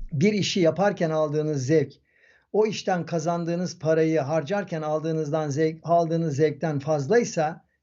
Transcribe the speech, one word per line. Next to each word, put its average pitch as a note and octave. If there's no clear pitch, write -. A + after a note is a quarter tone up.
"Bir F#3
işi G3
yaparken F3
aldığınız D3+
zevk, D3+
o G#3+
işten F3+
kazandığınız E3+
parayı D#3+
harcarken D#3+
aldığınızdan D#3
zevk, D#3+
aldığınız E3
zevkten D3+
fazlaysa D#3